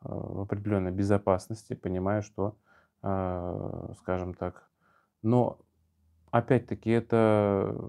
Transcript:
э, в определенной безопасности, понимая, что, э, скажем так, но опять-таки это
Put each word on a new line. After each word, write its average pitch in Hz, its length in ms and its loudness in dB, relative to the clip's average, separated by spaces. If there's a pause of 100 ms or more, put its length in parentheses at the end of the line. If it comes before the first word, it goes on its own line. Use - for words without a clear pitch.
э, - 60 -10
в - 320 -6
определенной 101 520 -2
безопасности, 101 800 0
понимая, 95 480 -2
что, 104 340 -6 (460)
э, 90 960 -4
скажем 92 360 -4
так, - 340 -10 (540)
но 117 360 2 (720)
опять-таки 117 600 0
это 107 840 4 (140)